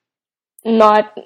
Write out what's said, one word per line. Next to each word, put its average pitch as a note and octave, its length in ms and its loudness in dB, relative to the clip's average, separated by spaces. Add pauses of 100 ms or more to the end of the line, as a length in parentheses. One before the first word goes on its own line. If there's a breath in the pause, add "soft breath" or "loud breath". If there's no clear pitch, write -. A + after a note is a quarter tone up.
(640)
not G#3+ 600 0